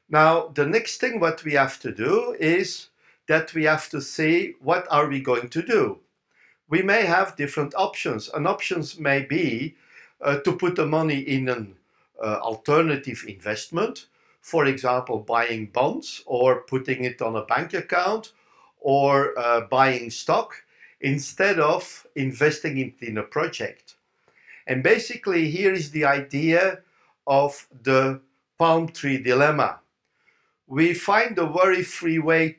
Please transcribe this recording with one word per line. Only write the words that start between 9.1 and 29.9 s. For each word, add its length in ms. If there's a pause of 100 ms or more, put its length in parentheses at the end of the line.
be, 540 (460)
uh, 180
to 140
put 240
the 80
money 340
in 300
an, 260 (460)
uh, 200
alternative 840
investment, 800 (340)
for 240
example, 540
buying 480
bonds 580
or 380
putting 420
it 160
on 140
a 100
bank 280
account 600 (460)
or, 580
uh, 320
buying 400
stock 440 (460)
instead 600
of 560
investing 600
it 180 (120)
in 100
a 60
project. 720 (720)
And 180
basically 680
here 220
is 200
the 140
idea 760 (460)
of 420 (160)
the 380 (360)
palm 320
tree 280
dilemma. 600 (880)